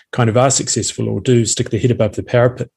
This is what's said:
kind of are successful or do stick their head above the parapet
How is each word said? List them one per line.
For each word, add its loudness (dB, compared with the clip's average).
kind 2
of 2
are 4
successful -4
or -4
do 2
stick -4
their -2
head 2
above 0
the -6
parapet 0